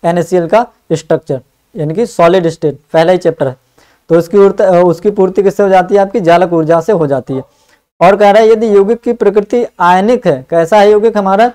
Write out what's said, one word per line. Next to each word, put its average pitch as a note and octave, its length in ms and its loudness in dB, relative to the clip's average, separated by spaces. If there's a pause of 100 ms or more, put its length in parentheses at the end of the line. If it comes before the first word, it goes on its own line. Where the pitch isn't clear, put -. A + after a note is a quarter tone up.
एनएसीएल F3 420 -2
का A3+ 200 0 (240)
structure, D3+ 500 -6 (340)
यानी D#3 180 -6
कि A3 120 -4
solid F3 420 0
state, D#3 320 -6 (140)
पहला E3+ 180 2
ही F3+ 60 2
chapter D#3+ 300 -4
है। B2+ 100 -8 (520)
तो E3 60 2
उसकी E3+ 220 0
ऊर्त-, G3 240 2
अ, F3+ 240 2
उसकी F3+ 260 -2
पूर्ति F#3+ 320 -2
किससे G3 200 -2
हो G3 60 0
जाती F#3 260 0
है? G3+ 60 2
आपकी G3 180 -4
जालक F3 340 0
ऊर्जा E3 280 0
से F#3+ 100 -4
हो E3 160 -2
जाती C#3 260 -6
है। C3 100 -8 (580)
और F#3+ 140 4
कह G3+ 160 2
रहा A3 120 4
है, A3 60 4
यदि A3 260 0
यौगिक G3+ 260 0
की A#3+ 120 -4
प्रकृति G#3+ 520 -2 (140)
आयनिक F#3+ 480 0
है, C3+ 220 -2
कैसा E3 280 0
है G#3 140 4
यौगिक G#3+ 260 0
हमारा? G3+ 380 0